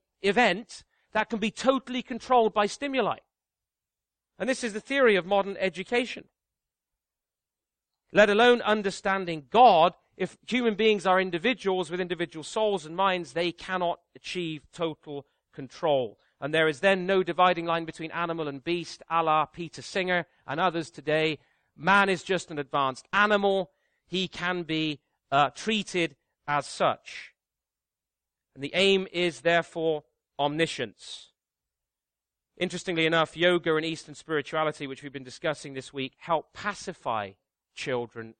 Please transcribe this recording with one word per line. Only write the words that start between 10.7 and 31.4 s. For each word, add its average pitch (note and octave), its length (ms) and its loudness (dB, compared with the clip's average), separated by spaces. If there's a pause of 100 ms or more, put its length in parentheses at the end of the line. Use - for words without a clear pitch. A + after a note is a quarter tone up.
beings G#3 300 2
are F#3 160 4
individuals F#3 680 -2
with F3+ 100 -6
individual E3+ 420 -6
souls G3+ 420 -2
and D#3 100 -12
minds, F3+ 380 0
they E3+ 180 -2
cannot F3+ 480 -4 (160)
achieve D#3+ 580 -8
total D3+ 520 -8 (280)
control. C3+ 640 -2 (240)
And C#3+ 120 -6
there D#3+ 140 4
is D3 120 -2
then F#3+ 260 2
no F#3+ 160 2
dividing F3 440 2
line E3+ 200 -2
between D#3+ 260 -12
animal E3 360 -4
and C#3 160 -10
beast, E3+ 460 -6
a E3 120 0
la D#3 240 2
Peter D#3+ 360 -12
Singer F3+ 440 -2 (220)
and C#3+ 120 -6
others E3+ 300 0
today. D3+ 480 -2 (400)
Man F#3+ 320 4
is F#3 140 -2
just - 260 -4
an D#3+ 80 -8
advanced C3+ 560 -2
animal. G3+ 580 2 (360)
He F#3 200 -4
can F3 360 -4
be, D#3 380 -4 (300)
uh, C#3 200 4
treated F#3 640 -4 (320)
as C#3+ 180 -2
such. - 680 -4 (1200)
And C3+ 80 -14
the C#3+ 100 -8
aim F#3+ 380 2
is, F3 300 -2
therefore, E3 600 0 (360)
omniscience. C#3+ 880 -4 (1300)